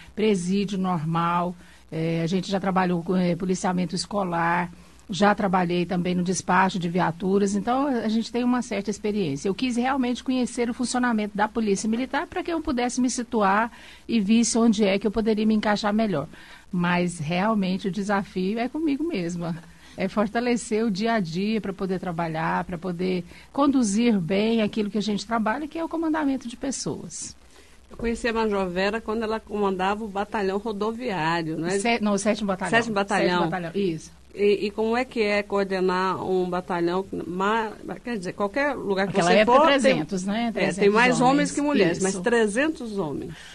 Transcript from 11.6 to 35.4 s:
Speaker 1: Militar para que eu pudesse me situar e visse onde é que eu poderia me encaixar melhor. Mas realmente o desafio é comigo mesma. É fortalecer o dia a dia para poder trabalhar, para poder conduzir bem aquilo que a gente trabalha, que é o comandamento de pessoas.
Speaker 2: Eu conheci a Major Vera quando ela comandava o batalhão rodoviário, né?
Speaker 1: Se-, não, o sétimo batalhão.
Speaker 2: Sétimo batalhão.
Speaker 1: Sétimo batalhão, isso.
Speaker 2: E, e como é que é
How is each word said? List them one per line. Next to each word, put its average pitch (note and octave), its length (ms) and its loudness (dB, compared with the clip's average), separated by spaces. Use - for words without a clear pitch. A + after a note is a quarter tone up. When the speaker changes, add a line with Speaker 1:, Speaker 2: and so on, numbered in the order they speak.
Speaker 1:
Militar B3+ 380 -2
para F4+ 160 -6
que E4+ 100 -4
eu E4 80 -2
pudesse B3 400 -2
me B3+ 80 2
situar A3 640 0
e A3+ 120 2
visse A3 380 4
onde A3 260 4
é G3 140 4
que G3 80 -2
eu G#3 60 0
poderia A3 340 0
me A3 80 4
encaixar G#3 400 2
melhor. G3 340 0
Mas F3 480 0
realmente F#3 680 0
o F#3 40 -2
desafio G3 640 -2
é A#3+ 100 -2
comigo D4 360 -2
mesma. F3 520 -4
É F#3+ 140 -2
fortalecer A3+ 760 0
o A#3 60 2
dia A3 240 0
a A3+ 60 2
dia G3 420 -2
para G3 100 -6
poder F#3+ 280 -4
trabalhar, E3+ 640 -2
para F3+ 140 -8
poder F3+ 460 -4
conduzir A#3+ 680 4
bem G#3+ 440 2
aquilo G#3 260 -2
que A3 80 -4
a G#3 60 0
gente G3+ 240 -2
trabalha, A#3 400 -2
que D#4 100 -10
é E4 80 -4
o - 20 -4
comandamento D#4 600 0
de A#3 100 -12
pessoas. - 800 -8
Speaker 2:
Eu - 40 -20
conheci A#3 320 -2
a A#3 60 0
Major G3+ 380 0
Vera G3+ 280 0
quando A3 220 -4
ela A3 180 -2
comandava G3+ 640 -2
o A3 40 -8
batalhão G3 500 -2
rodoviário, G3 1040 -2
né? F3 180 0
Speaker 1:
Se-, A#3 240 0
não, G#3 120 2
o G3+ 40 2
sétimo G#3+ 300 0
batalhão. F#3 240 -2
Speaker 2:
Sétimo A3+ 240 2
batalhão. G3 320 2
Speaker 1:
Sétimo E3 80 0
batalhão, F3 240 -6
isso. F3+ 360 -2
Speaker 2:
E, G3+ 280 4
e G#3 60 -2
como A3 260 0
é B3+ 80 0
que B3+ 160 -4
é G#3 200 2